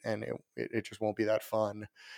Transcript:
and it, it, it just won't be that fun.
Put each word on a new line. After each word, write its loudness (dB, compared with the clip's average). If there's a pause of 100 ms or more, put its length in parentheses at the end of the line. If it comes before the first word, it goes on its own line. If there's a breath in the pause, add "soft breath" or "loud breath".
and 0
it, -4 (220)
it, -2
it 2
just -8
won't 2
be 4
that 4
fun. 0 (300 loud breath)